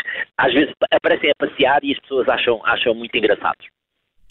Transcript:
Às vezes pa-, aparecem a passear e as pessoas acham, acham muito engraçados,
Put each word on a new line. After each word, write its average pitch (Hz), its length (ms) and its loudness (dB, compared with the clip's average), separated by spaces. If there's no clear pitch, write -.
Às 127 140 2
vezes 143 260 0
pa-, - 120 0
aparecem 160 400 0
a - 40 2
passear 143 500 0
e 139 80 -2
as 131 80 -4
pessoas 131 280 -2
acham, 117 360 0
acham 113 300 0
muito 117 220 -8
engraçados, 104 500 0